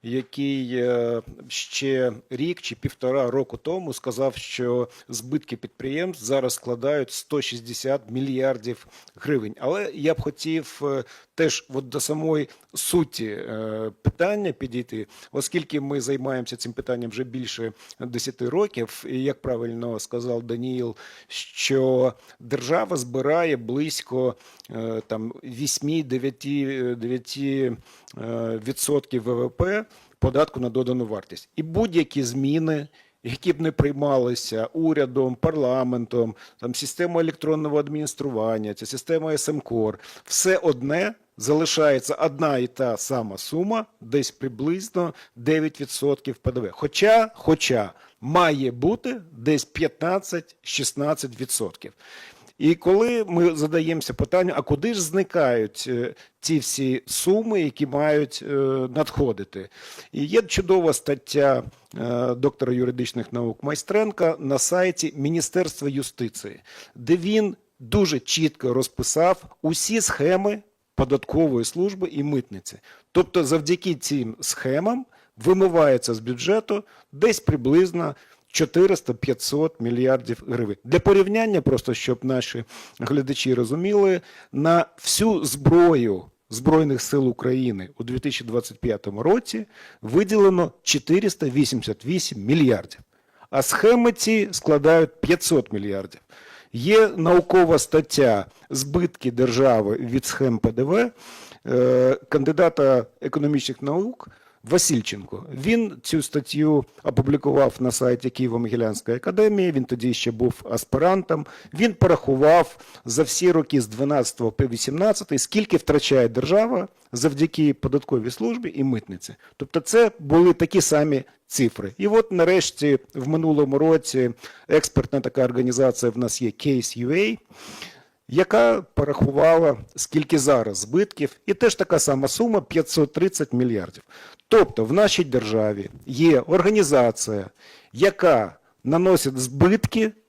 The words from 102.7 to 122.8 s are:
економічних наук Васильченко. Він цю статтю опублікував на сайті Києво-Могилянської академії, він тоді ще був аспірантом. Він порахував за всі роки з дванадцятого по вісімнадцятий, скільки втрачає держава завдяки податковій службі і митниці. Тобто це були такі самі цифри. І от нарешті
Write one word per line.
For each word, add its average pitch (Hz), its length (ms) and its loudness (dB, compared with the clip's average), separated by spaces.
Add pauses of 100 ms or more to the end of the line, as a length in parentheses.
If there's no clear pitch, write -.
економічних 143 600 -2
наук 180 480 -6 (340)
Васильченко. 107 880 -2
Він 196 480 -2
цю 156 200 -2
статтю 147 640 0 (180)
опублікував 139 760 2
на 127 120 0
сайті 123 380 0
Києво-Могилянської 117 840 -2
академії, 190 560 2
він 135 140 0
тоді 123 280 -2
ще - 180 -2
був 113 220 0 (100)
аспірантом. 156 800 0 (280)
Він 208 200 2
порахував 156 840 4 (280)
за 120 180 0
всі 180 280 2
роки 147 300 2
з 107 60 -4
дванадцятого 120 640 -2
по 135 160 0
вісімнадцятий, 147 720 0
скільки 202 380 0
втрачає 139 500 4
держава 190 600 0 (240)
завдяки 147 640 2
податковій 131 580 -2
службі 233 440 -4
і 135 80 -2
митниці. 113 520 -4 (220)
Тобто 160 220 -4
це 220 400 4
були 165 340 6
такі 170 280 2
самі 147 420 2 (240)
цифри. 113 500 -2
І 202 100 -2
от 220 240 2
нарешті 165 680 2 (140)